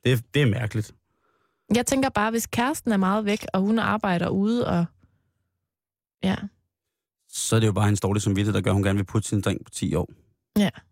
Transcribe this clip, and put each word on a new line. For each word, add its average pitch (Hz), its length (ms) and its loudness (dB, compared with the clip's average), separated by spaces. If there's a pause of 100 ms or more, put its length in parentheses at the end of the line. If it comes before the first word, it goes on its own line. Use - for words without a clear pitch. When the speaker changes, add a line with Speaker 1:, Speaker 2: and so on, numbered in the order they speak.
Speaker 1:
Det 123 80 2
er, 127 40 2 (180)
det 147 80 2
er 139 40 4
mærkeligt. 107 480 -2 (800)
Speaker 2:
Jeg 240 120 2
tænker 269 220 2
bare, 214 220 0
hvis 226 160 -2
kæresten 240 460 -2
er 202 40 2
meget 196 280 0
væk, 208 280 -2
og 190 80 0
hun 214 180 2
arbejder 202 500 0
ude, 220 380 0
og... 170 180 0 (1400)
Ja. 190 140 0 (920)
Speaker 1:
Så - 280 -2
er 113 40 4
det 110 60 4
jo 104 60 2
bare 104 120 0
hendes 101 160 2
dårlige 101 220 0
samvittighed, 101 320 0
der 107 60 2
gør, - 100 0
at 98 40 2
hun 101 100 2
gerne 98 140 0
vil 98 60 -2
putte - 240 -2
sin 104 120 0
dreng - 240 -4
på - 60 -20
ti - 240 -4
år. 90 140 -2 (500)
Speaker 2:
Ja. 202 120 2 (220)